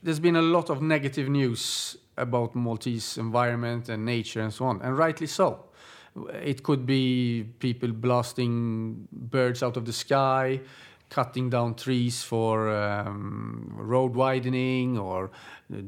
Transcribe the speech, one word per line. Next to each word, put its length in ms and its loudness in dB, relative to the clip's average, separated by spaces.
there's 180 0
been 160 6
a 60 6
lot 260 4
of 140 -2
negative 480 2
news 640 0
about 380 0
Maltese 640 -2
environment 720 0
and 160 -4
nature 360 -2
and 120 -2
so 140 -4
on, 160 -2
and 140 -2
rightly 300 2
so. 380 0
It 180 -2
could 240 2
be 580 2
people 320 0
blasting 1200 0
birds 540 0
out 120 0
of 80 -4
the 80 -4
sky, 680 2
cutting 400 -2
down 240 2
trees 480 0
for, 480 2
um, 1040 -4
road 400 2
widening, 840 2
or 360 -2